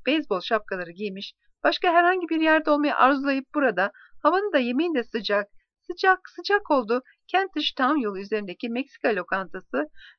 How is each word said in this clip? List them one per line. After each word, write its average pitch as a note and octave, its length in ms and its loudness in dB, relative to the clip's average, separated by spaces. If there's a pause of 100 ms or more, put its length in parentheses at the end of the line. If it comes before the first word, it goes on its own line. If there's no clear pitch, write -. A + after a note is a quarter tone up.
beyzbol B3+ 360 0
şapkaları F#3 500 -4
giymiş, F#3+ 420 -10 (300)
başka F4 300 2
herhangi F4 360 2
bir D#4+ 120 0
yerde D#4 300 4
olmayı D4 240 2
arzulayıp C4+ 500 2 (100)
burada, G3+ 360 0 (320)
havanın F#4+ 300 2
da D#4 40 2
yemeğin C4+ 380 0
de A#3 80 0
sıcak, G3+ 440 -4 (400)
sıcak, F#4 420 0
sıcak G4 420 -2
olduğu B3 300 2 (260)
Kentish F4+ 460 -2
Town C#4 240 0
yolu G#3 220 -4
üzerindeki G3+ 500 -6
Meksika B3 460 -2
lokantası, F#3+ 760 -6 (300)